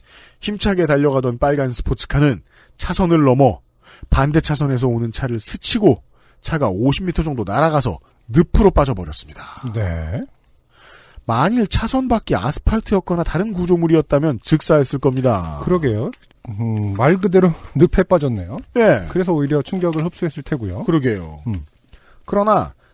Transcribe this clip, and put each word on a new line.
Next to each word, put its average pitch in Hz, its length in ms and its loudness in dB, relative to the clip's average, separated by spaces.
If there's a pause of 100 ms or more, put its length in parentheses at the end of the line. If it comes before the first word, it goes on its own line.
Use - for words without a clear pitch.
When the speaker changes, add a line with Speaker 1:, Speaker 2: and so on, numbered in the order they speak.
(400)
Speaker 1:
힘차게 196 460 0
달려가던 135 520 2
빨간 143 320 0
스포츠카는 135 720 0 (360)
차선을 170 440 2
넘어 131 380 4 (480)
반대 147 320 2
차선에서 135 480 -2
오는 117 240 -2
차를 117 280 -6
스치고 - 600 2 (380)
차가 143 280 -2
오십 127 360 0
미터 170 200 -2
정도 135 200 -4
날아가서 127 540 0 (300)
늪으로 170 420 4
빠져버렸습니다. 107 1040 -4
Speaker 2:
네. 87 460 -4 (1040)
Speaker 1:
만일 185 420 0
차선 262 420 -2
밖이 220 280 0
아스팔트였거나 175 880 -2
다른 208 280 -4
구조물이었다면 165 920 2
즉사했을 147 560 0
겁니다. 110 640 0
Speaker 2:
그러게요. 156 480 -2 (360)
음... 107 480 -4
말 139 200 4
그대로 185 360 4 (220)
늪에 175 300 4
빠졌네요. 123 540 -2 (160)
Speaker 1:
네. 175 340 4
Speaker 2:
그래서 180 240 -2
오히려 147 300 0
충격을 170 420 -2
흡수했을 165 400 -6
테고요. 113 400 -6
Speaker 1:
그러게요. 104 640 -4
Speaker 2:
음. 110 60 -4 (720)
Speaker 1:
그러나 196 480 0 (220)